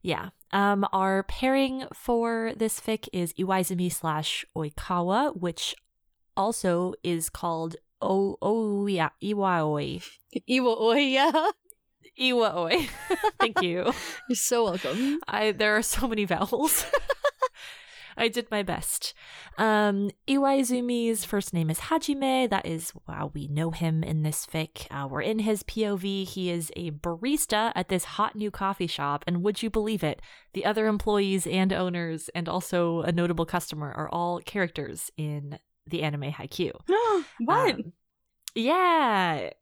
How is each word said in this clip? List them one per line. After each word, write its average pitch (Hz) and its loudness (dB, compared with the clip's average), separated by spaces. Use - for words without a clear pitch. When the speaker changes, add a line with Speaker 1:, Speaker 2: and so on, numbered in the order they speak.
Speaker 1:
Yeah. - -2
Um, 202 4
our 190 2
pairing 262 2
for 233 0
this 220 0
fic - -2
is 175 -2
Iwaizumi 180 2
slash 156 -2
Oikawa, 180 0
which 175 -4
also 190 0
is 165 -2
called 165 -4
O-, 196 2
Oya-, 202 0
Iwaoi. 170 0
Speaker 2:
Iwaoya. 262 4
Speaker 1:
Iwaoi. 233 2
<laughs> - -2
Thank 381 4
you. 180 0
Speaker 2:
<laughs> - -14
You're 247 0
so 233 2
welcome. 202 0
Speaker 1:
I, 214 0
there 214 2
are 220 4
so - 0
many 214 0
vowels. 202 0
<laughs> 571 2
I 233 4
did 240 -2
my 208 0
best. - -4
Um, 208 4
Iwaizumi's 247 2
first 202 -2
name 160 2
is 156 -2
Hajime. 269 0
That 190 0
is 165 -6
how 147 -6
we 147 -8
know 156 0
him 160 0
in 156 -2
this 156 -2
fic. - -8
Uh, 139 -6
we're 135 -4
in 220 0
his 214 0
P 220 -2
O 202 0
V. 196 -2
He 180 -4
is 170 -4
a 170 -6
barista 214 0
at 180 -2
this 180 0
hot - -2
new 208 -4
coffee 196 -2
shop. 143 -2
And 175 0
would 208 0
you 226 -2
believe 214 0
it? 151 -2
The - -6
other 214 2
employees 202 2
and 190 2
owners 170 -2
and 170 -4
also 175 0
a 175 0
notable 170 2
customer 151 -6
are - -6
all 175 -2
characters - -6
in 147 -6
the 165 -4
anime 147 -2
Haikyuu. - -4
Speaker 3:
<gasps> 403 4
What? 349 2
Speaker 1:
Um, 220 -10
yeah. 233 2